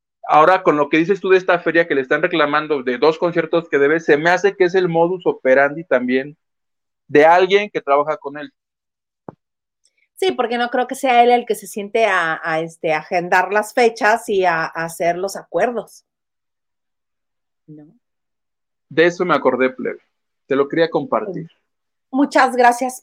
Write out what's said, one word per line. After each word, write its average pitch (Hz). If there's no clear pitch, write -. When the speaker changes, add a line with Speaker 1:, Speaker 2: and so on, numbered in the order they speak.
Speaker 1:
Ahora, 170
con 175
lo 147
que 160
dices 175
tú 190
de 185
esta 185
feria 170
que 156
le 139
están 151
reclamando 151
de 123
dos 156
conciertos 165
que 147
debe, 147
se 160
me 160
hace 185
que 185
es 175
el 185
modus 170
operandi 143
también 131
de 147
alguien 185
que 156
trabaja 147
con 143
él. 143
Speaker 2:
Sí, 370
porque 240
no 240
creo 254
que 262
sea 247
él 240
el 240
que 214
se 202
siente 208
a, 180
a, 160
este, 165
agendar 180
las 214
fechas 226
y 190
a, 165
a 165
hacer 170
los 190
acuerdos. 202
¿No? 151
Speaker 1:
De 156
eso 175
me 170
acordé, 131
plebe. 107
Te 135
lo 139
quería 165
compartir. 165
Speaker 2:
Muchas 262
gracias, 247